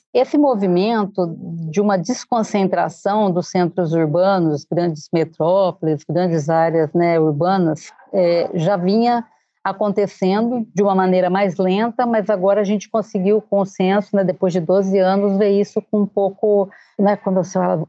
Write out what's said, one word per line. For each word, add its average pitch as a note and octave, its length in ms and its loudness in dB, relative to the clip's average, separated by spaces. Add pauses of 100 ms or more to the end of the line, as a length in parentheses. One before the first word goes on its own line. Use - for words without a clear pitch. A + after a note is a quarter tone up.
(140)
Esse C4 240 0
movimento G3 1000 0 (340)
de E3+ 120 -2
uma G3+ 160 2
desconcentração G3 1300 -2
dos F3 200 -2
centros F3 420 -2
urbanos, E3 800 0
grandes E3 420 -4
metrópoles, D#3+ 960 0
grandes E3 400 -2
áreas, D#3+ 440 2
né, E3+ 260 2
urbanas, D#3 720 0 (220)
é, E3+ 420 0
já F3+ 220 0
vinha A3+ 480 0 (380)
acontecendo G#3 1080 -2
de F3+ 80 0
uma G3 140 2
maneira F#3 340 2
mais F#3+ 280 -2
lenta, A3 480 0
mas A3 240 -2
agora G3+ 320 2
a - 20 2
gente G3 260 -4
conseguiu G#3 480 0
o G#3 40 -4
consenso, G3 720 -2
né, G3 80 2
depois F3+ 300 -2
de F#3 60 0
doze F#3+ 380 0
anos, G3 400 2
ver G3+ 220 2
isso G#3 320 -4
com G#3+ 100 0
um G3 40 0
pouco, G3 640 0 (280)
né, G3+ 180 2
quando F#3+ 280 -2
você F3+ 100 -12
fala F3+ 360 -2